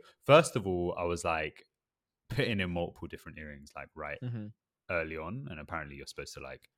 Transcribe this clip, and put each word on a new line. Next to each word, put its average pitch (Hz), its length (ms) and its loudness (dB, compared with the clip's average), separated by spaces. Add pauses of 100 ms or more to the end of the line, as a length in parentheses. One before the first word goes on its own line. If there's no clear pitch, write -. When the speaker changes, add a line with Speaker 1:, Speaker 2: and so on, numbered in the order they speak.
(240)
Speaker 1:
first 151 320 8
of 101 100 0
all, 87 320 2
I 87 60 0
was, 87 200 0
like, 80 420 0 (640)
putting 113 300 2
in 90 100 0
multiple 85 380 -2
different - 300 -14
earrings, 73 380 -14
like, 69 180 -10
right 76 280 -8
Speaker 2:
Mm-hmm. 117 240 -6 (440)
Speaker 1:
early 80 260 0
on, 78 340 -6
and 78 100 -8
apparently 73 360 -8
you're 69 100 -14
supposed - 280 -12
to, - 60 -12
like, 65 380 -14